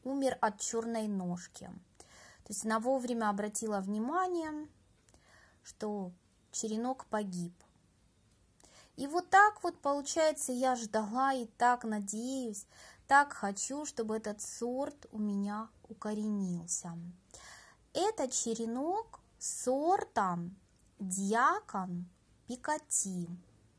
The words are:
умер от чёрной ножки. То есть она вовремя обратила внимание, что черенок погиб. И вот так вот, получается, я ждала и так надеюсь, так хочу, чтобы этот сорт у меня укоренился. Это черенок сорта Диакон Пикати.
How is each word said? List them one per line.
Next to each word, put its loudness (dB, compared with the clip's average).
умер 0
от 0
чёрной -2
ножки. -6
То -10
есть -2
она 2
вовремя 0
обратила -2
внимание, -2
что -6
черенок -2
погиб. -2
И -6
вот -2
так 8
вот, 0
получается, 2
я 2
ждала 2
и -2
так 4
надеюсь, -4
так 8
хочу, -4
чтобы -4
этот -4
сорт -4
у -12
меня -2
укоренился. -4
Это 0
черенок -2
сорта 2
Диакон 0
Пикати. -2